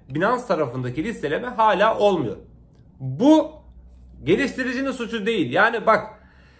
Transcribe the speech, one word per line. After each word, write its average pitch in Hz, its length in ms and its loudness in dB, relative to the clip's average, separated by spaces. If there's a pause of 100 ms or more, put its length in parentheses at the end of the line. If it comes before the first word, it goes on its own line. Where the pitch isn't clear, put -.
Binance 202 380 -2
tarafındaki 131 580 -4
listeleme 208 420 -4
hala 220 520 2
olmuyor. 165 380 2 (640)
Bu 233 520 4 (720)
geliştiricinin 254 640 -2
suçu 220 360 -6
değil. 170 260 -2
Yani 208 340 0
bak, 214 200 2 (540)